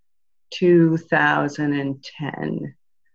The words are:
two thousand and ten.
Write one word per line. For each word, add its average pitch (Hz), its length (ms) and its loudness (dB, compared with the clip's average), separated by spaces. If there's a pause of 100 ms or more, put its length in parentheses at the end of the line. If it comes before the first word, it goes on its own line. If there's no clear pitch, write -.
(500)
two 165 480 4
thousand 147 760 0
and 139 320 -6
ten. - 680 -8 (400)